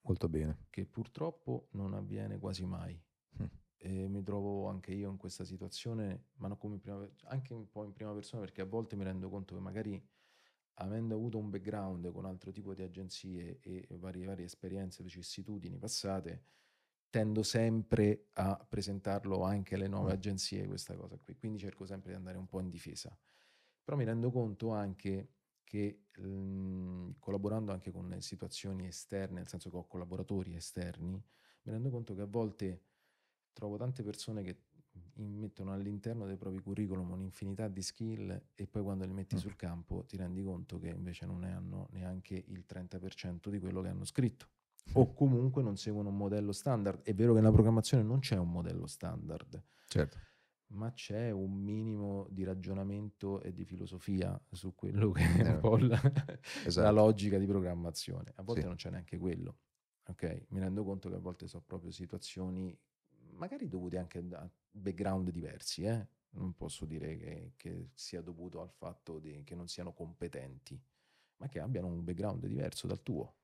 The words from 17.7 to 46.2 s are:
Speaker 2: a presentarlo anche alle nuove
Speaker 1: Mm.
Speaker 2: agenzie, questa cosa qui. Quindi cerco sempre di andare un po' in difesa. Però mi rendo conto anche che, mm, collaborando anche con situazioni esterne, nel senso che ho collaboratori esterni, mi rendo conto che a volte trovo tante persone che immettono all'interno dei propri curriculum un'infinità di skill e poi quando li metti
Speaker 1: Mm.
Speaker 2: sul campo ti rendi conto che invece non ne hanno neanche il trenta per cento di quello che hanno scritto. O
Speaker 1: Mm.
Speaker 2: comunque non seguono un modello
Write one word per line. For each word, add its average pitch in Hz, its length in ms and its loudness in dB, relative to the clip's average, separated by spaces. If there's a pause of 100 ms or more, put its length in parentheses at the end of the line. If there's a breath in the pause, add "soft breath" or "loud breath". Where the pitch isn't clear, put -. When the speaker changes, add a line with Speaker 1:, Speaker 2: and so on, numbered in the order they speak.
Speaker 2:
a 98 220 2 (100)
presentarlo 98 760 -2
anche 98 320 0
alle 98 140 0
nuove 98 240 2
Speaker 1:
Mm. - 40 4
Speaker 2:
agenzie, 98 500 -2
questa 95 300 -6
cosa 95 220 -12
qui. - 180 -18
Quindi 107 220 -6
cerco 95 260 -8
sempre 95 260 -10
di 95 60 -8
andare 92 220 -8
un 92 80 -8
po' 95 140 -4
in 92 100 -2
difesa. 85 460 -10 (680 soft breath)
Però 147 140 -2
mi 127 60 4
rendo 117 260 2
conto 113 420 0
anche 98 600 -2 (340)
che, 104 380 -2 (140)
mm, 95 1000 -4
collaborando 101 540 -2
anche 92 200 -6
con 90 280 -8
situazioni 92 680 -6
esterne, 92 520 -6
nel 87 100 -8
senso 92 220 -10
che 87 60 -10
ho 87 100 -8
collaboratori 92 720 -4
esterni, 87 560 -6 (500 soft breath)
mi 110 100 -8
rendo 120 180 -2
conto 117 240 -6
che 98 80 -6
a 104 40 -4
volte 101 560 -2 (680)
trovo 104 240 -6
tante 123 260 -2
persone 104 400 -4
che 92 200 -8 (540)
immettono 101 560 -6
all'interno 104 540 -4
dei 95 100 -4
propri 95 240 -6
curriculum 95 500 -2
un'infinità 95 580 -4
di 95 140 -4
skill 107 580 -4 (140)
e 101 120 -6
poi 107 160 -2
quando 95 220 0
li 92 80 -4
metti 95 220 -2
Speaker 1:
Mm. 92 60 2
Speaker 2:
sul 98 160 -6
campo 87 500 -4
ti - 100 -12
rendi 92 260 -4
conto 90 360 -4
che 87 100 -6
invece 90 380 -6
non 90 140 -4
ne 92 120 -4
hanno 92 380 -6
neanche 92 580 -6
il 92 160 -10
trenta 90 340 -8
per 92 160 -8
cento 90 360 -4
di 101 80 0
quello 92 240 -2
che 92 60 -2
hanno 92 160 -4
scritto. - 420 2 (480)
O 127 120 12
Speaker 1:
Mm. - 80 -6
Speaker 2:
comunque 131 480 6
non 104 140 2
seguono 104 320 0
un 98 80 0
modello 101 360 2